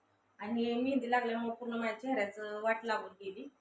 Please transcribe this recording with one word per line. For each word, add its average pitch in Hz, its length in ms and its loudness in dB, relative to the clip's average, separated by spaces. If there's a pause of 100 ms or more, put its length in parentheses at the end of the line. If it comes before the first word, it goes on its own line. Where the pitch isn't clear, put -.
(380)
आणि 233 260 0
हे 233 180 2
मेहंदी 254 280 2
लागल्यामुळे 233 440 2
पूर्ण 233 200 -6
माझ्या 226 260 0
चेहऱ्याचं 214 600 -2
वाट 226 240 2
लागून 208 260 0
गेली. 196 380 -10 (120)